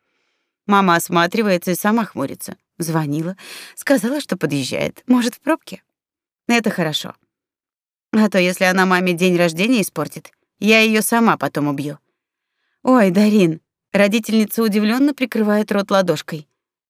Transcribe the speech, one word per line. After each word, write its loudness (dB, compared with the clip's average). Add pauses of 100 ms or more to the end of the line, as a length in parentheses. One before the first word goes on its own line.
(640)
Мама 4
осматривается 0
и -2
сама -2
хмурится. -10 (200)
Звонила. -4 (380)
Сказала, 0
что -6
подъезжает. -4
Может, 2
в -20
пробке? -4 (640)
Это 0
хорошо. -6 (960)
А 2
то, 0
если 0
она 2
маме 0
день 2
рождения 0
испортит, -8 (280)
я 4
её 2
сама 2
потом -4
убью. -6 (840)
Ой, 4
Дарин. 2 (300)
Родительница 0
удивлённо 0
прикрывает -2
рот -2
ладошкой. -2 (420)